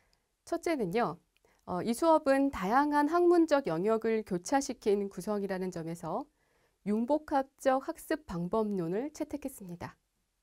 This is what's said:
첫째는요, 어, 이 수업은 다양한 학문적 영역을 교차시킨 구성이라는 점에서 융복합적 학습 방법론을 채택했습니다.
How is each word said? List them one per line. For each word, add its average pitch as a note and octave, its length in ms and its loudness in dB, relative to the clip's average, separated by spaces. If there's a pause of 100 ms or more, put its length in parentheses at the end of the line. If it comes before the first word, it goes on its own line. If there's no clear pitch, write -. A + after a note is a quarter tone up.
(440)
첫째는요, A#3 760 -2 (480)
어, F3+ 160 -4
이 A3+ 120 -2
수업은 C#4 580 4
다양한 D4 560 2
학문적 E4 600 4
영역을 A3 580 0
교차시킨 G3+ 840 0
구성이라는 F#3+ 640 -4
점에서 E3 540 -6 (600)
융복합적 C4+ 1000 0
학습 D#4+ 380 -6
방법론을 G3 840 -2
채택했습니다. C4+ 840 -10 (460)